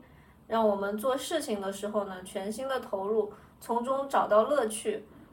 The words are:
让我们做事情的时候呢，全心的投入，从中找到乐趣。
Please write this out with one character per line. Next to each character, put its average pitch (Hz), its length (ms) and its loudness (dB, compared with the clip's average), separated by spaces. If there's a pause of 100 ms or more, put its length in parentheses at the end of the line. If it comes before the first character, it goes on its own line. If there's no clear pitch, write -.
(480)
让 226 200 4
我 202 80 6
们 202 220 -2
做 254 180 2
事 302 240 -2
情 220 220 -4
的 190 100 -4
时 202 160 -6
候 214 180 0
呢， 185 180 -10
全 196 280 -6
心 262 160 -6
的 262 120 0
投 196 280 -4
入， 214 240 2 (300)
从 233 240 0
中 269 240 -2
找 214 180 2
到 214 160 6
乐 277 220 2
趣。 - 400 -4 (280)